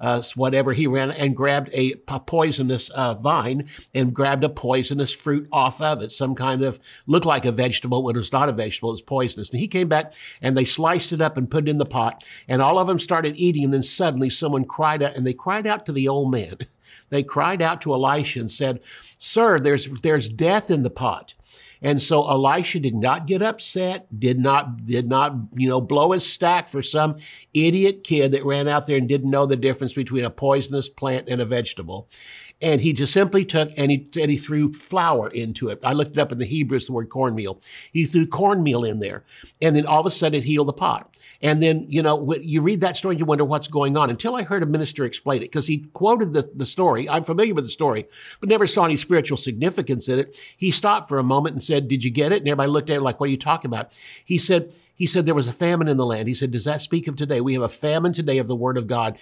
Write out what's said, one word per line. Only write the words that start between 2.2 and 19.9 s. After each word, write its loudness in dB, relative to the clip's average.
poisonous, 0
uh, -2
vine -2
and 0
grabbed 2
a 2
poisonous -2
fruit -2
off 0
of 0
it, -8
some -2
kind 0
of, -2
looked 4
like 2
a 4
vegetable, 0
but -2
it 0
was -2
not 2
a 2
vegetable, -4
it -2
was -10
poisonous. -4
And -4
he -2
came 0
back 0
and 2
they 4
sliced 0
it -2
up 0
and -2
put 0
it 2
in 0
the 2
pot. -2
And 2
all 4
of 2
them 2
started 0
eating. 2
And 2
then 2
suddenly 0
someone 0
cried -2
out, -2
and -2
they 0
cried -4
out -4
to -6
the 0
old 2
man. -4
<laughs> -10
They 2
cried -2
out 0
to -2
Elisha 0
and -6
said, -2
"Sir, 4
there's, 2